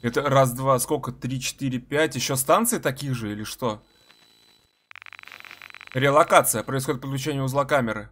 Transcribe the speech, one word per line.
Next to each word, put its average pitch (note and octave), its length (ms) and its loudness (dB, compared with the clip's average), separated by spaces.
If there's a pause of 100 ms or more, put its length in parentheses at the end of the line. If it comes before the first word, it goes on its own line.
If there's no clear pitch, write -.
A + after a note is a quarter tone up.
Это A#2+ 180 0
раз, C3+ 320 4
два, C3 240 2
сколько? C#3 340 -4
Три, B2+ 300 -6
четыре, B2+ 380 -4
пять. D3 340 -2
Еще C3 220 -2
станций G3 420 2
таких C3+ 380 -4
же A2 160 -4
или G#2 120 -8
что? G#2+ 380 -6 (2250)
Релокация. C#3 640 4
Происходит C3+ 400 -4
подключение C#3 400 -4
узла C3+ 240 0
камеры. A2+ 460 0